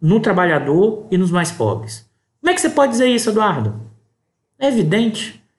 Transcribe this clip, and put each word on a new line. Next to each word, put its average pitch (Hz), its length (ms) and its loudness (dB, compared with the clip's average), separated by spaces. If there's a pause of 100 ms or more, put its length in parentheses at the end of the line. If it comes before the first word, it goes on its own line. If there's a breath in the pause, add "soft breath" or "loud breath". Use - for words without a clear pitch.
no 185 180 4
trabalhador 180 880 0
e 185 80 0
nos 180 140 0
mais 170 200 -2
pobres. - 540 -6 (360)
Como 339 100 0
é - 20 2
que 359 60 -2
você 330 100 0
pode 277 220 2
dizer 247 160 2
isso, 233 220 0
Eduardo? 180 500 -2 (800)
É 269 100 0
evidente. 220 720 0 (180)